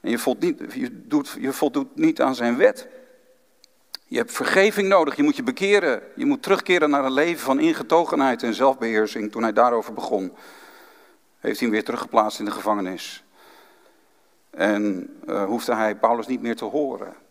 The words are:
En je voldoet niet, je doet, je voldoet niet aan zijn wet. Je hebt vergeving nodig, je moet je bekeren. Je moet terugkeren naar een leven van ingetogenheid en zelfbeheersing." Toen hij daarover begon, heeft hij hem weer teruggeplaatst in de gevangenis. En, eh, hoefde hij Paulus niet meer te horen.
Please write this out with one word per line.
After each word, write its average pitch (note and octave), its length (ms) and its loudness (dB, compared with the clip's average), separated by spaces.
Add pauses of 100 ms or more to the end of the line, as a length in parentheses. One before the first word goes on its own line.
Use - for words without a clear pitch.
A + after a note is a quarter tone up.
En - 100 -4
je A#2 80 0
voldoet - 420 -2
niet, - 140 -12
je A2+ 320 -8
doet, C#3+ 320 -2
je C3 140 -4
voldoet C3+ 440 -2
niet D#3 240 2
aan C3 140 2
zijn A#2+ 220 0
wet. - 320 2 (1200)
Je B2 120 -4
hebt A#2 140 -2
vergeving F#3+ 560 2
nodig, E3 280 4
je D3 60 2
moet D3 140 4
je C3+ 60 -8
bekeren. E3 600 2 (120)
Je - 120 -2
moet C#3+ 160 0
terugkeren F3 480 2
naar C#3+ 140 2
een C3 80 -2
leven D#3+ 320 0
van C3+ 160 2
ingetogenheid D#3 840 2
en A#2 120 -2
zelfbeheersing." A2+ 760 0
Toen A#2 100 -6
hij A2+ 100 0
daarover A#2+ 400 2
begon, F#2+ 400 -4 (1040)
heeft G#2+ 200 -4
hij B2 100 0
hem - 20 2
weer G#2+ 140 0
teruggeplaatst A2+ 540 0
in A2 60 -6
de G#2 60 -6
gevangenis. G2+ 720 -4 (1300)
En, G#2 600 -2 (160)
eh, G2+ 180 -2
hoefde A2+ 300 -2
hij G#2+ 220 0
Paulus A#2 300 0
niet B2 160 -4
meer A#2 140 -2
te A#2 80 -8
horen. A2 500 -4 (160)